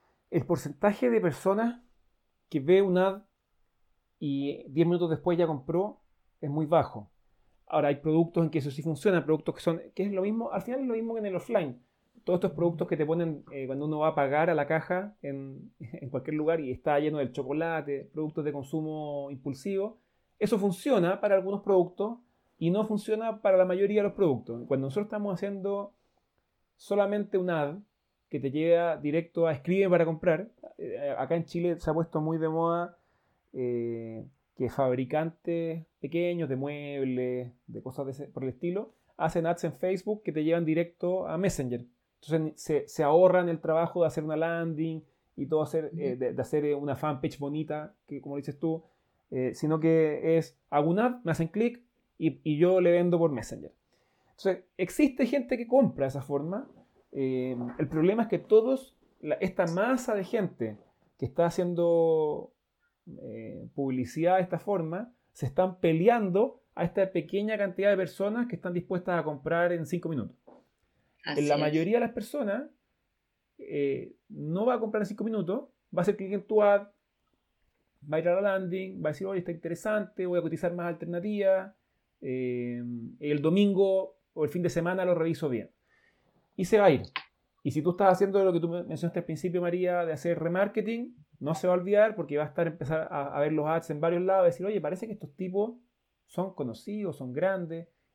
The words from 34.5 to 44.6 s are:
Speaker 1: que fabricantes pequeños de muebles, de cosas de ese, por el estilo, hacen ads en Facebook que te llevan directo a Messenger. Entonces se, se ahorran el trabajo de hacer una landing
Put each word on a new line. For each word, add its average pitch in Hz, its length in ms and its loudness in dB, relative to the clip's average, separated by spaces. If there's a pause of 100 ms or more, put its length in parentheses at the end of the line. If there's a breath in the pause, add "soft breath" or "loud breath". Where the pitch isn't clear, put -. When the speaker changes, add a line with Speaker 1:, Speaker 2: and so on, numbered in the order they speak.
Speaker 1:
que 127 140 -4
fabricantes 160 1200 -2 (120)
pequeños 170 500 -2
de 131 80 -2
muebles, 131 960 -4 (140)
de 113 160 -14
cosas 131 240 -8
de 135 60 -6
ese, 139 140 -12
por - 180 -10
el 131 60 -4
estilo, 180 440 -6 (220 soft breath)
hacen 160 300 -2
ads 175 180 -2
en 165 80 -4
Facebook 196 500 -4
que - 100 -4
te 156 120 -2
llevan 165 200 2
directo 170 600 -2
a 160 120 -4
Messenger. 127 480 -2 (340)
Entonces 156 420 -2
se, 143 260 0
se - 140 -2
ahorran 180 460 8
el 160 120 -2
trabajo 165 420 2
de 165 40 6
hacer 156 180 -2
una 156 120 -2
landing 160 640 -2 (340)